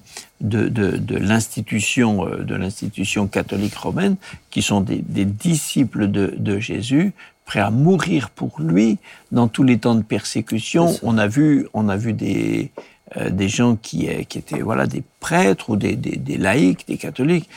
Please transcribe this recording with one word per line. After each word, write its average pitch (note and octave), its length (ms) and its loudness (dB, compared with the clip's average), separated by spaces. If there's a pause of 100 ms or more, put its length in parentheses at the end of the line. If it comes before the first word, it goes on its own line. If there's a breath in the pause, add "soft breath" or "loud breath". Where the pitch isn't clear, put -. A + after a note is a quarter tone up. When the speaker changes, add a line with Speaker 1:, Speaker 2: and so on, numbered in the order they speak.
(400 loud breath)
Speaker 1:
de, A2 280 0
de, G#2 300 0
de G#2 180 -4
l'institution, A2 1080 0
euh, - 180 -6
de - 100 -4
l'institution G2 720 -4
catholique G2 500 -4
romaine, F#3+ 400 0 (340 loud breath)
qui - 100 -2
sont G2+ 220 2
des, - 240 -2
des - 180 -2
disciples G#2+ 840 0
de, G2+ 280 0
de G#2 220 -2
Jésus, C3+ 560 0 (320 loud breath)
prêts - 140 -2
à G2+ 100 2
mourir D3+ 600 2
pour - 280 -8
lui E3 400 2 (340 loud breath)
dans A#2+ 160 4
tous C#3+ 140 0
les B2 160 6
temps A#2 160 2
de A2 80 4
persécution. A2+ 880 0
Speaker 2:
C'est D#3+ 60 0
ça. - 100 -8
Speaker 1:
On A#2 120 2
a G#2+ 100 4
vu, C#3 460 4
on G#2+ 160 0
a F#2+ 80 0
vu A2+ 160 -2
des, A2 580 -2 (460 loud breath)
euh, - 140 -2
des G2 180 0
gens A#2+ 320 4
qui, - 280 -4
euh, C#3+ 200 -4
qui - 100 -10
étaient, - 220 -6
voilà, A#2+ 260 0
des B2+ 160 -4 (180)
prêtres F3+ 500 0
ou G#2+ 60 2
des, A#2+ 200 0
des, - 200 -4
des C#3 200 -4
laïcs, F#2+ 500 2
des - 120 -6
catholiques, D#3 580 -2